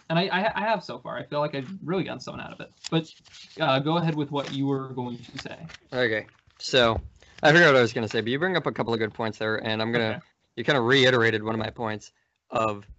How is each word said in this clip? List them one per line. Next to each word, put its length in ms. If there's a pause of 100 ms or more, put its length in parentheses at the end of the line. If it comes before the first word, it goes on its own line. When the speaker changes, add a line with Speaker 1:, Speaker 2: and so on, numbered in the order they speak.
Speaker 1:
And 100
I, 80
I, 340
I 0
have 220
so 160
far. 180
I 60
feel 160
like 160
I've 140 (140)
really 200
gotten 160
something 240
out 100
of 60
it. 120 (200)
But, 200 (480)
uh, 200
go 180
ahead 180
with 160
what 220
you 140
were 220
going 280
to 220
say. 180 (340)
Speaker 2:
Okay, 360 (320)
so 420 (400)
I 100
forgot 160
what 100
I 40
was 100
gonna 160
say, 140
but 80
you 80
bring 180
up 120
a 40
couple 220
of 60
good 140
points 260
there, 260
and 160
I'm 100
gonna, 180
Speaker 1:
Okay. 100 (380)
Speaker 2:
you 60
kinda 180
reiterated 600
one 120
of 40
my 120
points 400 (400)
of, 340 (140)